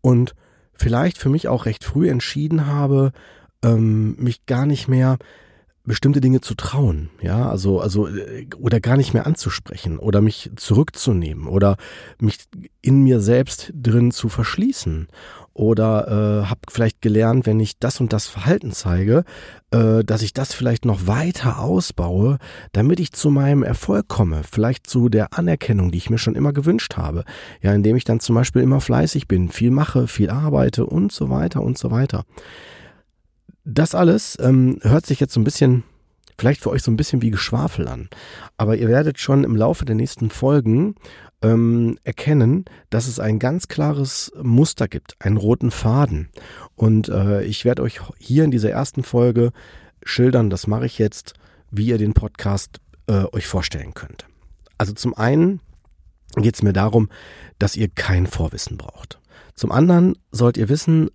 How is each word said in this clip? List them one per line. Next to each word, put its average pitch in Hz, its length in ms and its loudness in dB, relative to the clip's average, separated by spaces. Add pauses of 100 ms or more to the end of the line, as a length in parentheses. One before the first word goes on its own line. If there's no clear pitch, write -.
Und 123 340 2 (380)
vielleicht 127 460 -2
für - 100 -2
mich 147 200 0
auch - 180 -2
recht 110 180 -6
früh 170 240 0
entschieden 147 580 -2
habe, 139 460 0 (500)
ähm, 110 560 2
mich 123 280 -4
gar 131 200 0
nicht 143 220 -2
mehr, 131 300 2 (680)
bestimmte 139 360 0
Dinge 127 200 4
zu - 140 -8
trauen, 87 560 -2 (120)
ja, 101 260 -2
also, 95 320 0
also, 92 260 0
äh, 90 400 -10 (120)
oder - 220 0
gar 120 160 2
nicht 139 180 0
mehr 113 120 0
anzusprechen - 720 -6
oder 101 220 2
mich 107 360 0
zurückzunehmen 90 920 0
oder 98 300 2 (440)
mich 107 240 -2 (380)
in 135 200 4
mir 127 180 4
selbst 120 540 0
drin 120 360 2
zu - 180 -4
verschließen. 110 800 -4 (440)
Oder, 107 920 0
äh, - 20 -4
hab 104 120 -4 (120)
vielleicht 113 320 -2
gelernt, 113 420 2
wenn 110 140 2
ich 107 200 -2
das 117 220 -4
und 120 120 0
das 104 160 -2
Verhalten 123 420 -2
zeige, 101 540 0 (480)
äh, 113 320 4
dass 110 180 -2
ich 107 100 -6
das - 220 -6
vielleicht 120 300 -2
noch 95 240 0
weiter 131 500 -2
ausbaue, 113 800 0 (340)
damit 147 280 2
ich 165 120 -4
zu - 180 0
meinem 139 340 2
Erfolg 202 420 -2
komme, 78 420 0
vielleicht - 380 -2
zu 120 220 0
der 107 280 0
Anerkennung, 90 540 0
die 85 80 -4
ich - 100 -8
mir 117 100 0
schon - 180 -2
immer 143 160 0
gewünscht 160 440 -2
habe. 82 280 -6 (380)
Ja, 98 120 2
indem 104 220 4
ich 131 80 -2
dann 113 160 0
zum 117 160 0
Beispiel 127 260 2
immer 131 180 2
fleißig 139 460 0
bin, 90 220 0
viel 120 240 0
mache, 135 340 0
viel 101 240 -2
arbeite 139 560 0
und 190 240 -2
so - 200 -4
weiter 143 320 -2
und 123 160 -2
so - 120 -6
weiter. 127 340 -2 (1400)
Das 151 300 0
alles, 180 460 2
ähm, 127 420 4
hört 127 220 4
sich - 140 -2
jetzt - 160 -2
so 120 60 2
ein 107 40 2
bisschen, 127 380 2 (560)
vielleicht - 240 0
für - 80 -2
euch - 120 -2
so - 100 0
ein 110 40 2
bisschen 131 260 -2
wie 117 80 2
Geschwafel 110 580 -4
an. - 200 -10 (480)
Aber 107 200 0
ihr 113 120 0
werdet 143 300 2
schon 139 260 2
im 113 120 0
Laufe 123 280 0
der 113 120 -2
nächsten 113 340 -4
Folgen, 135 640 0 (480)
ähm, 117 640 2
erkennen, 147 600 2 (260)
dass 117 160 -2
es 120 120 -8
ein 110 200 -2
ganz 127 300 -4
klares 143 640 -4 (100)
Muster 127 460 2
gibt, - 320 -12
einen 101 160 0
roten 113 340 0
Faden. 110 580 0 (460)
Und, 110 340 2
äh, 101 360 0
ich 107 200 -8
werd 120 160 2
euch - 200 -6 (180)
hier 143 260 2
in 151 60 2
dieser 110 200 0
ersten 131 320 -4
Folge 120 500 2 (500)
schildern, 123 480 2
das 92 160 -4
mache 110 200 -2
ich - 120 -8
jetzt, - 360 -2 (360)
wie 104 160 -2
ihr 117 120 0
den 104 160 0
Podcast, - 640 -4 (260)
äh, 98 260 2
euch - 140 -6
vorstellen - 480 -6
könnt. - 320 -18 (520)
Also 98 140 -4
zum 117 220 -6
einen 160 460 0 (760)
geht's 110 260 0
mir 101 100 2
darum, 107 360 2 (500)
dass - 180 -2
ihr 104 120 -2
kein 90 380 0
Vorwissen - 500 -6
braucht. - 420 -20 (360)
Zum - 180 -4
anderen 175 440 4 (140)
sollt 120 260 2
ihr 107 120 0
wissen 156 460 0